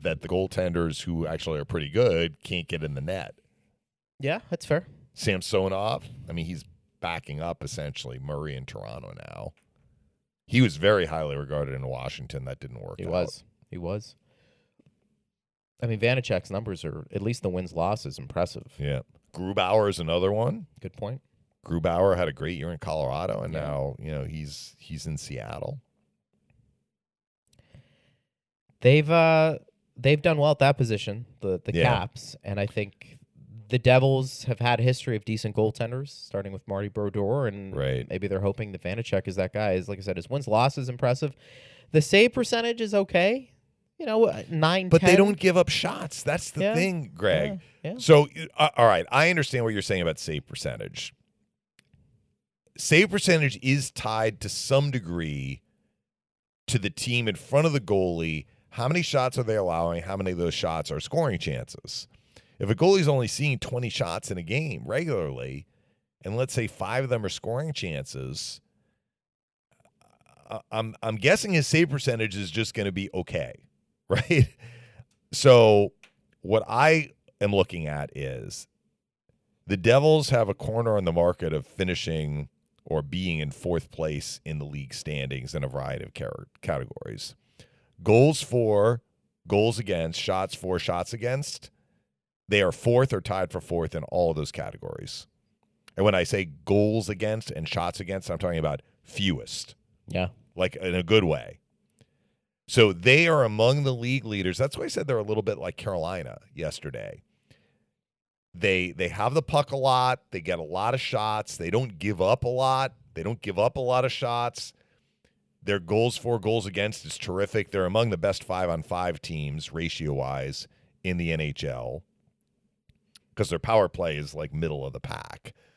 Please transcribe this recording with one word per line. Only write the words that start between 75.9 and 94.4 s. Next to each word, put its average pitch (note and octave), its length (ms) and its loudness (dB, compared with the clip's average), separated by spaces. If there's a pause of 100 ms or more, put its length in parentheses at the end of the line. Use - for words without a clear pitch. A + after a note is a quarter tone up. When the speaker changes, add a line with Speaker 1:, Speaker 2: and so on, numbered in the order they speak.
Speaker 1:
what G#2+ 260 2
I D3+ 440 4 (300)
am G2+ 120 2
looking F2 340 2
at D2 300 -6
is C2 500 -10 (1000)
the G2+ 100 0
Devils C#3 520 4
have A#2 200 2
a G2+ 60 -2
corner A2 420 -2
on F#2+ 80 0
the E2+ 80 2
market E2+ 400 2
of D2 140 -4
finishing D#2 800 -4 (360)
or D#2 160 -2
being E2+ 380 -2
in D2 120 -4
fourth E2+ 400 -4
place D#2 540 -4
in D2+ 140 -6
the C#2+ 60 -8
league C#2+ 280 -10
standings C2+ 640 -8
in C#2+ 80 -4
a C2+ 60 -4
variety C2+ 360 -8
of - 80 -16
car-, - 340 -10 (140)
categories. - 760 -8 (680)
Goals C3 380 8
for, A2+ 600 4 (460)
goals G#2 320 4
against, E2+ 400 -2
shots F#2+ 340 -2
for, F#2 260 -2
shots F2 340 -4
against, B2 580 -6 (800)
they G2+ 120 6
are F2+ 120 2
fourth B2 400 2
or F#2+ 80 -2
tied F#2 320 -4
for F2 80 -6
fourth E2+ 340 -4
in D#2 100 -6
all E2+ 260 2
of D#2 40 -4
those D2 160 -4